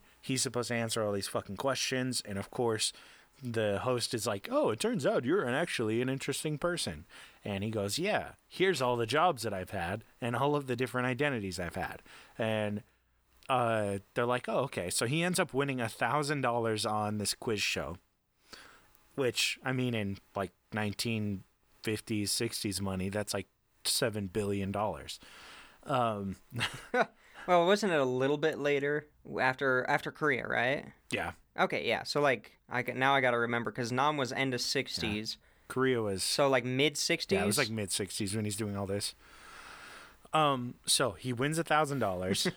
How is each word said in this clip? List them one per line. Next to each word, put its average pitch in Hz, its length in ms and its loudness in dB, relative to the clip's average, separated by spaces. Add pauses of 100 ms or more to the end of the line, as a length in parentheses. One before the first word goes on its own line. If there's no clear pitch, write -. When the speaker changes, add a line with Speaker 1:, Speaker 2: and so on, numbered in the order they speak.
(220)
Speaker 1:
he's 131 200 -2
supposed 120 260 -2
to 120 80 -2
answer 113 280 -2
all 104 100 0
these 98 160 -2
fucking 104 280 -6
questions, 127 680 -2
and 98 120 -6
of 98 140 -6
course, 113 400 0 (500)
the 110 380 0
host 120 340 -2
is 113 120 -2
like, 104 260 -4
"Oh, 277 180 2
it 110 100 0
turns 208 260 0
out 180 200 2
you're 165 180 2
an, 120 100 0
actually 120 480 0
an 127 60 0
interesting 139 500 -2
person." 143 480 -4 (380)
And 101 180 -2
he 110 100 -2
goes, 101 280 -2
"Yeah, 160 340 0 (140)
here's 175 340 2
all 123 140 4
the 117 100 2
jobs 143 380 4
that 107 100 -4
I've 92 180 -6
had 95 340 -4 (160)
and 120 120 -2
all 139 220 2
of 143 120 -2
the 123 100 -2
different 123 300 0
identities 120 520 0
I've 85 160 -6
had." - 260 -6 (360)
And, 107 460 0 (680)
uh, 113 480 2 (160)
they're 120 140 2
like, 123 200 0
"Oh, 220 120 0
okay." 110 300 -2
So - 180 0
he 156 160 0
ends 180 180 0
up 160 120 -2
winning 131 280 0
a 117 80 -2
thousand 139 500 0
dollars 117 460 2
on 107 320 0
this 101 160 -2
quiz 104 280 -2
show, - 360 -2 (1160)
which, - 500 0
I 131 80 0
mean, 127 200 0
in, 101 260 -2 (160)
like, 98 160 -2 (200)
nineteen 107 720 -2 (400)
fifties, 107 480 -2
sixties 107 500 -2
money, 95 280 -2
that's, 104 240 -4
like, 98 140 -4 (360)
seven 107 440 0
billion 101 440 0
dollars. 98 480 -4 (680)
Um, 110 520 0 (160)
<laughs> - 400 -6 (520)
Speaker 2:
Well, 175 200 6
wasn't 202 260 4
it 156 80 4
a 135 60 4
little 131 320 2
bit 151 200 0
later 143 480 0 (320)
after, 127 520 2
after 147 240 0
Korea, 139 340 0
right? 120 380 0 (260)
Speaker 1:
Yeah. 87 220 -2 (260)
Speaker 2:
Okay, 147 260 0
yeah. 107 180 2
So, - 180 0
like, 131 320 2 (160)
I 123 140 0
g-, 120 100 -4
now 131 200 4
I 139 60 4
gotta 123 180 4
remember, 120 320 0
'cause 117 220 -2
Nam 139 240 2
was 127 160 0
end 135 220 0
of 123 80 -2
Speaker 1:
Yeah. - 40 -4
Speaker 2:
sixties. 110 720 -2 (300)
Speaker 1:
Korea 127 340 2
was 98 220 -2
Speaker 2:
So, - 240 4
like, 131 160 4
mid 135 340 2
sixties? - 380 0
Speaker 1:
Yeah, 185 80 2
it 98 40 0
was, 104 100 2
like, 127 120 2
mid 107 220 -4
sixties 98 420 -2
when 110 120 0
he's 104 100 -2
doing 104 220 -2
all 101 100 -2
this. 101 260 -4 (1200)
Um, 135 420 2 (100)
so 131 260 2
he 127 220 -6
wins 143 260 0
a 165 40 2
thousand 151 360 2
dollars, 95 580 0